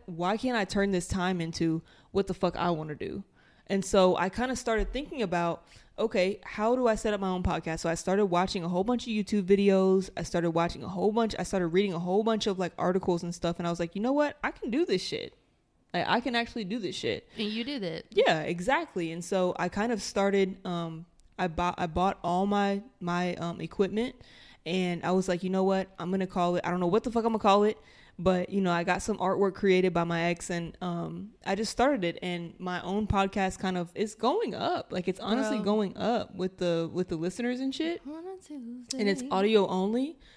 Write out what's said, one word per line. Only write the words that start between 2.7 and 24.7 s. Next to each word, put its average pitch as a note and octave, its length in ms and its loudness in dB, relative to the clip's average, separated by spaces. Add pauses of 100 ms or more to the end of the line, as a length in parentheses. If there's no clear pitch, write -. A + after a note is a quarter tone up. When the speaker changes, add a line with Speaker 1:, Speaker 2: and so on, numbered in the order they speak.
Speaker 1:
wanna D#3 240 -4
do?" - 300 -8 (420)
And G3 180 0
so F#3 320 6
I F3+ 120 0
kinda B3 280 -4
started A3 360 -2
thinking D4 300 -6
about, E3+ 440 -2 (320)
"Okay, F#3 460 2
how A3+ 320 0
do B3+ 100 4
I A3 80 6
set G#3+ 180 0
up G3+ 80 -2
my F#3+ 80 0
own F#3 140 0
podcast?" E3 380 -2
So E3 100 0
I E3+ 60 0
started G3 300 2
watching F3+ 380 0
a E3+ 40 -4
whole F3+ 160 0
bunch A#3+ 220 0
of - 60 -6
YouTube G#3 300 0
videos. F#3+ 760 6
I E3+ 60 -6
started E3+ 300 0
watching E3+ 320 -2
a - 40 -8
whole F#3 220 0
bunch, A3 280 0
I - 40 -4
started F3 260 0
reading F#3+ 260 2
a D#3+ 40 -4
whole F3+ 240 0
bunch A3 240 0
of, F#3+ 140 0
like, F3 180 -2
articles F#3 460 0
and F3 100 -6
stuff, E3+ 240 -4
and F3 80 -4
I E3+ 40 0
was E3+ 100 -2
like, E3+ 160 -4
"You G3 60 -4
know B3+ 100 2
what? C#4+ 320 2
I C4+ 80 -2
can - 180 -8
do D#4+ 160 2
this F4+ 160 2
shit. - 320 -8 (580)
Like, - 140 0
I A3 140 2
can A#3+ 160 -2
actually A#3 280 -4
do G3+ 140 -4
this F3+ 160 -4
shit." - 320 -4 (100)
Speaker 2:
And G#3+ 120 -2
you A3 160 -4
did C4+ 180 -6
it. E3 280 -6
Speaker 1:
Yeah, F3+ 320 4
exactly. F3+ 680 -2
And E3+ 140 -8
so F#3 340 0
I F3+ 100 -2
kind G#3+ 220 -2
of G#3+ 100 -2
started, G3 640 0
um, E3+ 420 -6 (340)
I F#3 80 0
bought, F3 280 -2
I F3+ 120 -2
bought F3+ 340 0
all F3+ 240 2
my, G3+ 360 0 (180)
my, F3 360 -2
um, E3+ 240 -6
equipment, G#3 540 -2 (520)
and F3 380 -2